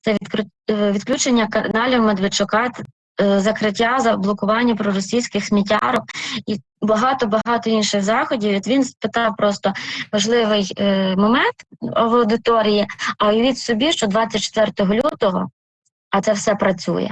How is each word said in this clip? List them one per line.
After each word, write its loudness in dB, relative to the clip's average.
Це 0
відкрит-, -4
е, 2
відключення 0
каналів 0
Медведчука, 0
е, 4
закриття, 0
заблокування 2
проросійських -2
сміттярок 0
і -4
багато-багато 0
інших 0
заходів. 0
От -4
він 2
спитав -2
просто 0
важливий, 0
е, 0
момент 2
в 0
аудиторії: 2
«А 2
уявіть 2
собі, 0
що -2
двадцять 0
четвертого 0
лютого, 0
а 0
це 0
все 0
працює. -2